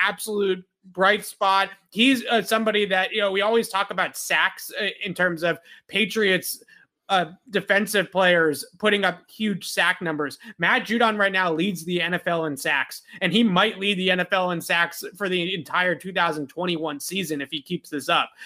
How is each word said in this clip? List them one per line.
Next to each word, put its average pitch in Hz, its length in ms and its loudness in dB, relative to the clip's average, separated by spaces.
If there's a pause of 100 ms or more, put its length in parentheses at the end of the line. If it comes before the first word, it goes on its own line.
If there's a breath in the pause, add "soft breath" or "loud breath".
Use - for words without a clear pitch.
absolute 196 640 0 (280)
bright 202 320 2
spot. 196 460 2 (180)
He's, 240 380 2
uh, 226 160 2
somebody 214 440 0
that, 185 240 0
you 214 100 -4
know, 202 120 0
we 196 80 0
always 220 280 2
talk 196 220 -2
about 180 260 -4
sacks, - 540 0 (100)
uh, 208 60 -2 (180)
in 190 80 -6
terms 175 300 0
of 165 160 0 (300 loud breath)
Patriots, 190 760 0 (460 soft breath)
uh, 175 240 0 (180)
defensive 196 600 0
players 175 520 4 (140)
putting 208 260 2
up 175 240 -2
huge 208 400 -4
sack 180 320 0
numbers. 151 380 -4 (200 loud breath)
Matt 196 260 2
Judon 220 340 2
right 196 140 2
now 185 200 2
leads 165 320 -2
the 175 160 -2
N 170 140 0
F 175 140 -4
L 170 160 0
in 147 120 -4
sacks, 143 460 -2 (180 loud breath)
and 180 120 2
he 226 100 4
might 196 380 4
lead 196 180 0
the 185 140 2
N 185 80 2
F 180 120 -2
L 180 200 2
in 170 80 -2
sacks 170 420 -2 (140)
for 202 120 -4
the 180 240 -2
entire 175 440 -2
two 180 160 -12
thousand 170 340 -2
twenty-one 160 540 -4
season 160 400 -4
if 139 100 -8
he 156 100 -8
keeps - 300 -8
this 143 180 -6
up. 151 220 2 (160 loud breath)